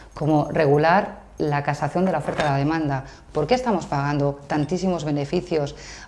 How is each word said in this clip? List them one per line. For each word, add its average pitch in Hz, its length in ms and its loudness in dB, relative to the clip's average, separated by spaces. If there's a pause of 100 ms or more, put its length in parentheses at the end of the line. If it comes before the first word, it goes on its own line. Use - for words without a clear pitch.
(140)
como 151 380 2
regular 160 680 4 (180)
la 143 240 0
casación 151 420 0
de 185 60 2
la 156 80 0
oferta 156 240 -4
de 147 80 0
la 139 60 0
demanda. 139 480 -2 (260)
¿Por 151 160 -2
qué 247 80 4
estamos 233 320 -2
pagando 143 580 -2
tantísimos 165 600 -2
beneficios 147 680 -2 (320)